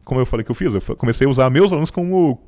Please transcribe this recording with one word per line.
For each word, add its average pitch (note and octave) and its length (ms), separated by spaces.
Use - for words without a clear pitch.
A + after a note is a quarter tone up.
Como C3 160
eu B2+ 60
falei A2+ 180
que - 80
eu A#2 40
fiz, D#3+ 180
eu G2 80
fa-, - 140
comecei A#2 300
a C#3 40
usar B2+ 200
meus F3+ 220
alunos D#3+ 200
como F3 440